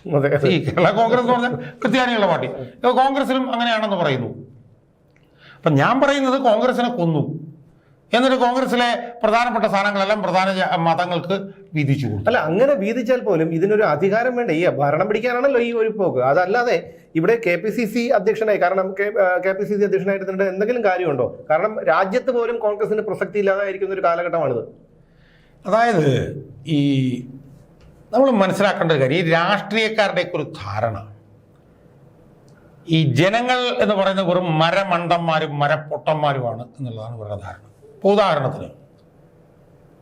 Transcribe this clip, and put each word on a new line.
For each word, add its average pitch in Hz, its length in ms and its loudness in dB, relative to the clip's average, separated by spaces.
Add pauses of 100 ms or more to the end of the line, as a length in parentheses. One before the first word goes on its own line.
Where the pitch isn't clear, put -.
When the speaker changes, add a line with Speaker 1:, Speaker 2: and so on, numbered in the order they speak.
(160)
Speaker 1:
അതെ, 139 180 2
അതെ. 143 140 2
Speaker 2:
ഈ 170 160 2
കേരള 165 260 2
കോൺഗ്രസ് 226 300 2
എന്ന് 240 120 0
പറഞ്ഞാൽ 240 220 0
ക്രിസ്ത്യാനികളുടെ 240 720 0
പാർട്ടി. 151 200 0
ഇപ്പൊ 131 440 -2
കോൺഗ്രസിലും 262 600 0
അങ്ങനെയാണെന്ന് 220 440 -2
പറയുന്നു. 135 320 -2 (1300)
അപ്പൊ - 140 -2
ഞാൻ 170 300 4
പറയുന്നത് 277 400 2
കോൺഗ്രസിനെ 247 480 2
കൊന്നു, 160 640 -4 (640)
എന്നിട്ട് 262 200 4
കോൺഗ്രസിലെ 247 760 0 (100)
പ്രധാനപ്പെട്ട 220 440 0
സ്ഥാനങ്ങളെല്ലാം 202 560 0
പ്രധാന 185 300 0
ജ-, 180 260 -2
മതങ്ങൾക്ക് 175 720 -2 (260)
വീതിച്ചു 139 320 0
കൊടുത്തു. 104 220 -4
Speaker 1:
അല്ല, 233 100 2
അങ്ങനെ 196 360 2
വീതിച്ചാൽ 247 460 -2
പോലും 165 340 0
ഇതിനൊരു 202 280 2
അധികാരം 202 540 0
വേണ്ടേ? 233 180 -2
ഈ 170 140 2
ഭരണം 147 400 0
പിടിക്കാനാണല്ലോ 247 520 0
ഈ 233 120 -2
ഒരു 220 160 0
പോക്ക്. 180 320 0
അതല്ലാതെ 180 720 0 (200)
ഇവിടെ 190 320 2
കെ 175 100 2
പി 202 140 -4
സി 226 140 -2
സി 233 240 -2
അധ്യക്ഷനായി, 214 480 2
കാരണം 190 440 0
കെ, 202 120 0 (100)
ആ, 180 160 2
കെ 190 140 0
പി 196 120 -4
സി 208 120 -2
സി 202 80 2
അധ്യക്ഷനായിരുന്നിട്ട് 190 580 -2
എന്തെങ്കിലും 208 420 -2
കാര്യമുണ്ടോ? 175 520 0 (140)
കാരണം 196 340 0
രാജ്യത്ത് 190 460 2
പോലും 233 280 -2
കോൺഗ്രസിന് 208 420 -2
പ്രസക്തി 202 380 -4
ഇല്ലാതായിരിക്കുന്ന 196 560 0
ഒരു 185 100 -2
കാലഘട്ടമാണിത്. 165 600 0 (1040)
Speaker 2:
അതായത് 196 760 2 (220)
ഈ 156 140 0 (1300)
നമ്മൾ 262 180 4
മനസ്സിലാക്കേണ്ട 190 640 2
ഒരു 147 80 2
കാര്യം, 151 260 2
ഈ 160 40 0
രാഷ്ട്രീയക്കാരുടെയൊക്കെ 196 1080 0
ഒരു 151 160 -6 (120)
ധാരണ 107 440 -4 (1800)
ഈ 160 260 2
ജനങ്ങൾ 226 440 2 (200)
എന്ന് 214 160 0
പറയുന്നത് 190 340 0
വെറും 175 300 0
മരമണ്ടന്മാരും 170 1000 0
മരപ്പൊട്ടന്മാരുമാണ് 143 1120 -2 (100)
എന്നുള്ളതാണ് 113 380 -10
ഇവരുടെ 104 200 -8
ധാരണ. - 580 -18
ഇപ്പൊ 196 180 2
ഉദാഹരണത്തിന് 170 580 0 (1300)